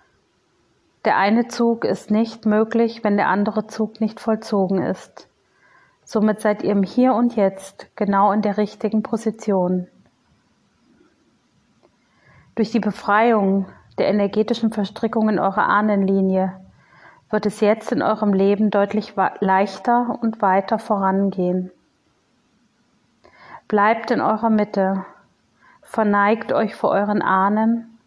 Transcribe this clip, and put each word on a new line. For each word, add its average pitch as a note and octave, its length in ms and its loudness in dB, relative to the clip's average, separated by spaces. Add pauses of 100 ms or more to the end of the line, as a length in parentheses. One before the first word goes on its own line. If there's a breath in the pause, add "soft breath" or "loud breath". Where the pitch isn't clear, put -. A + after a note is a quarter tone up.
(1040 soft breath)
Der G3 140 2
eine A3+ 300 2
Zug A#3 360 -2
ist G3+ 260 -4
nicht A3 360 -2
möglich, A3 580 0
wenn G#3 120 2
der G3+ 120 0
andere G#3 380 0
Zug - 340 -6
nicht A3 180 -4
vollzogen G3 640 -2
ist. - 460 -8 (760 soft breath)
Somit G#3+ 360 0
seid G#3 220 -2
ihr G#3 100 0
im G3+ 100 2
Hier B3 320 2
und A#3 220 0
Jetzt - 600 -4
genau G3 360 2
in G#3+ 100 0
der G3+ 140 -2
richtigen G#3+ 460 -2
Position. F#3+ 840 -2 (2750 soft breath)
Durch A3 160 0
die A#3 100 2
Befreiung G3+ 880 2 (320 loud breath)
der - 100 2
energetischen G#3+ 640 0
Verstrickungen G#3+ 680 -2
eurer F#3+ 300 0
Ahnenlinie F#3+ 920 2 (680 soft breath)
wird G#3+ 160 0
es G3+ 140 -4
jetzt G#3+ 320 0
in G3 100 0
eurem G#3+ 300 2
Leben G3+ 380 2
deutlich G3+ 460 -2
wa-, F#3+ 240 0
leichter G#3+ 800 0
und A3 220 -4
weiter G3 360 2
vorangehen. F#3+ 920 -2 (2000 loud breath)
Bleibt A3 420 0
in A3+ 100 0
eurer G#3+ 300 0
Mitte, G3 560 0 (720 soft breath)
verneigt G#3 720 0
euch G#3+ 220 -2
vor - 160 -2
euren G#3 320 0
Ahnen G#3+ 840 0